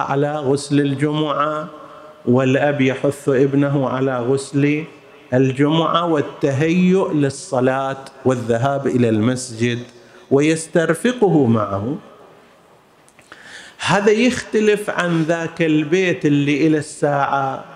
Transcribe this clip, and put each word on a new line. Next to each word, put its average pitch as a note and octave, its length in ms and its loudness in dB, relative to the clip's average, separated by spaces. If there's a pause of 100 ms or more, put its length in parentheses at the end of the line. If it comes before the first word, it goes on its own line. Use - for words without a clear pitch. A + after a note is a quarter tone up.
على C#3+ 360 -2
غسل C#3+ 400 0
الجمعة، D3+ 880 -2 (580)
والأب C3 560 2
يحث C3 480 -2
ابنه C#3 600 2
على C3 300 -2
غسل C#3 640 -2 (500)
الجمعة D3 720 2
والتهيؤ E3 1080 0
للصلاة C3+ 840 -2 (280)
والذهاب B2+ 640 0
إلى A#2+ 220 2
المسجد، A#2+ 720 -2 (520)
ويسترفقه D#3+ 1160 2
معه. G#2+ 480 -2 (1900)
هذا G3+ 260 2
يختلف G#3+ 800 0
عن E3+ 340 0
ذاك E3 380 -4
البيت D#3+ 640 0
اللي C#3+ 420 2
إلى D#3 100 2
الساعة C#3 880 -2 (120)